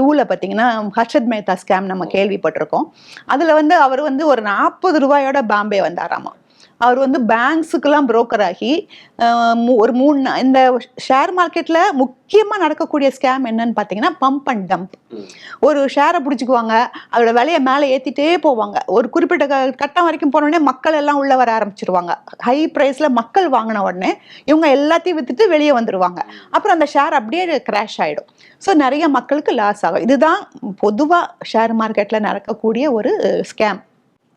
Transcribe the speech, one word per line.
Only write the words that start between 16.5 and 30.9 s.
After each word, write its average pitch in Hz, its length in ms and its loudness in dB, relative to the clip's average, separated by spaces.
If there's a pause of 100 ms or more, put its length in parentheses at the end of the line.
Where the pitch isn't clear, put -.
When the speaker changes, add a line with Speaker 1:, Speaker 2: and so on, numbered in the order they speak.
Speaker 1:
அதோட 233 120 2
விலையை 240 360 2
மேல 269 260 0
ஏத்திட்டே 285 560 0
போவாங்க. 214 340 0 (100)
ஒரு 208 240 0
குறிப்பிட்ட 302 360 0
க-, 269 240 0
கட்டம் 294 340 -2
வரைக்கும் 311 280 -2
போனோடனே 302 260 2
மக்கள் 285 340 0
எல்லாம் 294 240 0
உள்ள 277 200 2
வர 226 220 2
ஆரம்பிச்சிருவாங்க. 185 560 -4 (240)
ஹை 302 320 0
பிரைஸ்ல 294 380 0
மக்கள் 269 420 0
வாங்கின 220 280 0
உடனே 190 400 -4 (260)
இவங்க 302 300 4
எல்லாத்தையும் 320 440 0
வித்துட்டு 311 300 0
வெளியே 302 220 2
வந்துருவாங்க. 190 480 0 (320)
அப்புறம் 339 300 0
அந்த 294 140 2
ஷேர் 302 180 0
அப்படியே 285 500 -2 (100)
கிராஷ் 208 300 -4
ஆயிடும். 151 240 -6 (320)
So, 392 160 0
நிறைய 294 340 2
மக்களுக்கு 269 440 -2
லாஸ் 208 340 0
ஆகும். 170 160 0
இதுதான் 311 460 2 (340)
பொதுவா 294 440 0 (260)